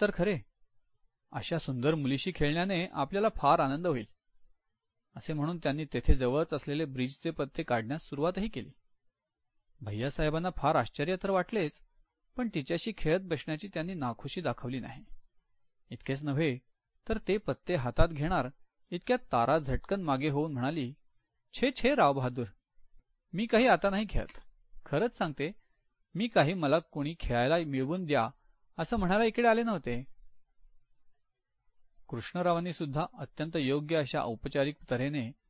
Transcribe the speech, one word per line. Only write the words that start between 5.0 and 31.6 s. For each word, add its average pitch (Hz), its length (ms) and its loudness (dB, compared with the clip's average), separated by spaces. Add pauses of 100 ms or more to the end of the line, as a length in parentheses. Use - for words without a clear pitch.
असे 160 180 -6
म्हणून 156 240 -2
त्यांनी 151 280 -2
तेथे 139 300 6
जवळच 131 380 2
असलेले 147 320 -2
ब्रिजचे 131 460 -4
पत्ते 143 320 -4
काढण्यास 120 400 -2
सुरुवातही 180 460 -2
केली. 139 220 -10 (1080)
भैयासाहेबांना 151 760 -2
फार 151 180 2
आश्चर्य 147 480 0
तर 196 60 -2
वाटलेच, 180 520 0 (540)
पण 240 180 -2
तिच्याशी 170 440 -2
खेळत 165 260 2
बसण्याची 160 440 -4
त्यांनी 170 260 -6
नाखुशी 143 480 -6
दाखवली 131 380 -4
नाही. - 260 -12 (840)
इतकेच 139 340 -6
नव्हे, 143 360 0 (500)
तर 214 80 0 (100)
ते 190 100 2
पत्ते - 380 -4
हातात 160 320 4
घेणार 156 420 -2 (420)
इतक्यात 240 280 -2 (120)
तारा 127 280 4
झटकन 135 420 -2
मागे 143 280 0
होऊन 147 240 0
म्हणाली, 135 400 -2 (600)
"छे, 269 180 0
छे, 269 240 2
राव 151 180 6
बहादूर, 123 320 -2 (880)
मी 196 120 -2
काही 233 220 6
आता 202 220 6
नाही 202 200 0
खेळत. - 300 -2 (460)
खरंच 196 320 0
सांगते, 160 340 -2 (640)
मी 214 120 0
काही 170 260 4
मला 156 260 2
कोणी 156 400 -4
खेळायला 127 380 2
मिळवून 156 480 -2
द्या 131 240 2 (480)
असं 170 200 -2
म्हणायला 196 260 4
इकडे 233 240 2
आले 226 160 4
नव्हते." 135 400 -2 (2000)